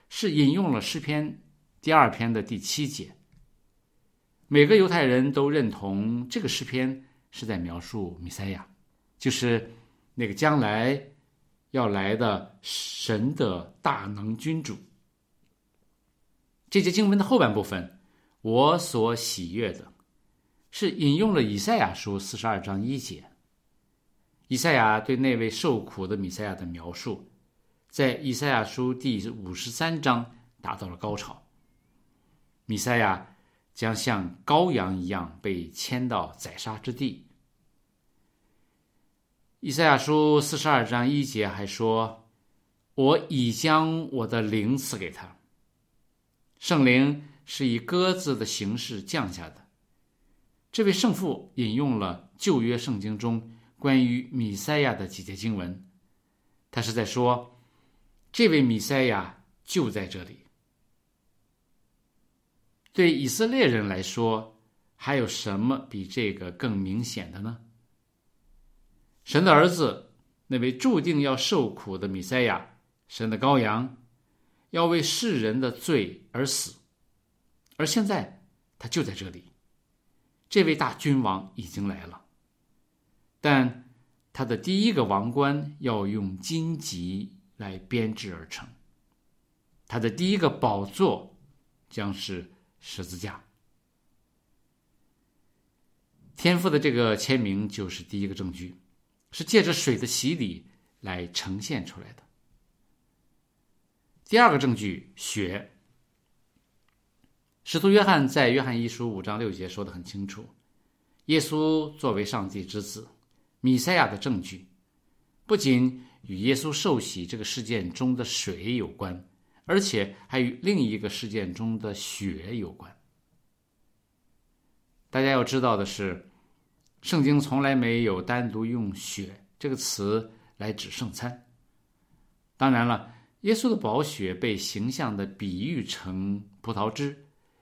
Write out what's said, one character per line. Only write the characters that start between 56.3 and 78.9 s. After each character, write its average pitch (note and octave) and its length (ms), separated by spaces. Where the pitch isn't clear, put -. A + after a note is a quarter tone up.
他 A#2+ 100
是 A2+ 120
在 A2+ 120
说， B2 560
这 A#3 160
位 D#3 140
弥 A#2 160
赛 C3+ 260
亚 G2 400
就 C3+ 260
在 G2 160
这 F2+ 180
里。 - 140
对 E3+ 200
以 C3+ 160
色 A3 180
列 B3 200
人 A2 200
来 F#2+ 160
说， A2 560
还 C#3 220
有 A#2+ 100
什 G2 340
么 B2+ 180
比 G2 160
这 G#2+ 260
个 F2+ 200
更 A2+ 240
明 G2 280
显 F#2 260
的 E2+ 100
呢？ A2+ 200
神 D#3+ 200
的 F3+ 80
儿 D3+ 160
子， D#3+ 440
那 C3 120
位 B2+ 160
注 A3 240
定 D3+ 220
要 C#3 160
受 C3+ 320
苦 F#2+ 300
的 G2 100
弥 F#2+ 140
赛 B2+ 200
亚， G2 360
神 - 200
的 A2 100
羔 C3+ 200
羊， A#2 400
要 E3+ 160
为 E3+ 160
世 - 300
人 A2+ 280
的 B2+ 100
罪 - 600
而 C3 140
死， - 280
而 D3+ 80
现 G#3 220
在 F3+ 360
他 A#2 100
就 E3 140